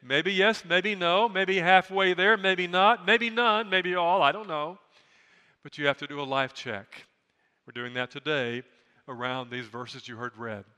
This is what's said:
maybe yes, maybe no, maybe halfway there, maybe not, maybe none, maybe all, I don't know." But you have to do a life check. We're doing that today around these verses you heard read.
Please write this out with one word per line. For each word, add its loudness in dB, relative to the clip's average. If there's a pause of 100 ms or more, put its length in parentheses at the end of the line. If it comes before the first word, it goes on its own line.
maybe 0
yes, 2
maybe 0
no, 2
maybe 0
halfway 4
there, 4
maybe -2
not, 2
maybe 2
none, 0
maybe 0
all, 2
I 6
don't -8
know." -6 (840)
But -20
you -4
have 2
to -10
do -10
a -4
life -2
check. -12 (600)
We're -20
doing -10
that -4
today -4 (440)
around -8
these -10
verses -14
you -14
heard -10
read. -10 (120)